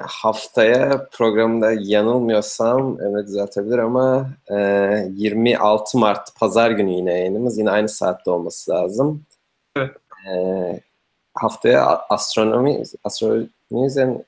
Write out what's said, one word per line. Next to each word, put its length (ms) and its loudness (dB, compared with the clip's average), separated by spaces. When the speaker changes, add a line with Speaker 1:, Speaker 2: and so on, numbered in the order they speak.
Speaker 1:
haftaya 1040 0
programda 600 2
yanılmıyorsam 1300 0
Emre 240 -4
düzeltebilir 520 -4
ama, 520 0
e, 60 -2
yirmi 440 2
altı 400 2
Mart 420 0
pazar 300 4
günü 200 0
yine 220 -2
yayınımız. 460 -2
Yine 120 0
aynı 180 2
saatte 420 -4
olması 400 -4
lazım. 520 -2
Speaker 2:
Evet. 140 -4
Speaker 1:
E, 520 -4
haftaya 520 2
a-, 280 0
astronomi, 680 0
astronomi 440 -2
üzerine, 560 0